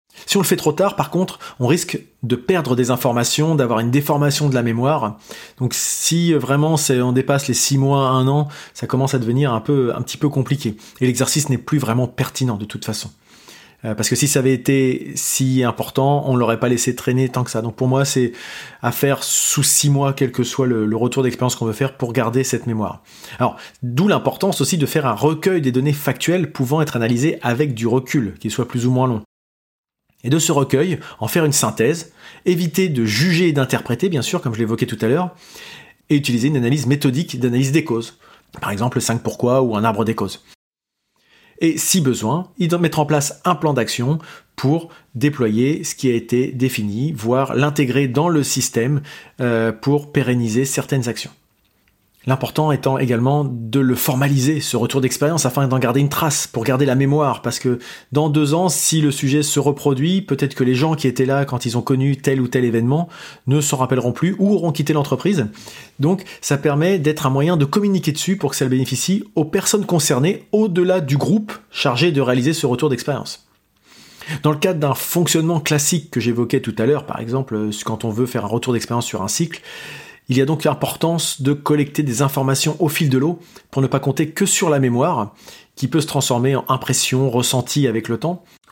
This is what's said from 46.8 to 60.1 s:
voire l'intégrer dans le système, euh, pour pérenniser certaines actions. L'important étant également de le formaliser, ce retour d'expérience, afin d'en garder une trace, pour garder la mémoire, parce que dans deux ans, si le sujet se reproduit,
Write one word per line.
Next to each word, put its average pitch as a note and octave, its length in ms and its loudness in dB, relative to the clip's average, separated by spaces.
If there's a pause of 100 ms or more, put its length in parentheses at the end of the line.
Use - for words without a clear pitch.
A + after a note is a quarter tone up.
voire B2 420 0
l'intégrer C#3 540 2
dans C#3+ 200 0
le D#3 140 2
système, C3 580 -2 (400)
euh, A2+ 320 2
pour D3 400 -2
pérenniser B2 540 0
certaines C3 420 -2
actions. - 220 -8 (960)
L'important C3+ 440 0
étant C3+ 260 0
également C3 460 2
de A#2+ 340 -4
le B2+ 160 4
formaliser, C#3 640 0
ce - 180 -4
retour A#2 240 0
d'expérience, D3 460 0
afin C3+ 220 0
d'en B2+ 100 0
garder B2+ 220 2
une C#3+ 80 4
trace, - 400 -2
pour A2+ 160 -4
garder C3+ 200 2
la C3 120 2
mémoire, C#3 440 2
parce - 200 -6
que B2 180 0 (320)
dans D3+ 180 2
deux D3 240 2
ans, F3 160 2
si - 320 0
le D3 120 2
sujet C#3+ 320 0
se D3 160 0
reproduit, D3 640 2